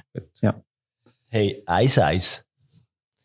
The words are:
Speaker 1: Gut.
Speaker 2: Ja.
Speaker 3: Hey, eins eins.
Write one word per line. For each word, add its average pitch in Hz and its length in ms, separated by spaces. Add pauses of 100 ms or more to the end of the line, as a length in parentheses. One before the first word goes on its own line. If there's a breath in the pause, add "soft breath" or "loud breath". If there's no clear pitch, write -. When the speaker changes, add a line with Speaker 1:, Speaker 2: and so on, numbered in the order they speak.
(140)
Speaker 1:
Gut. - 160 (120)
Speaker 2:
Ja. 101 220 (640)
Speaker 3:
Hey, 104 380
eins 110 340
eins. 87 420 (840)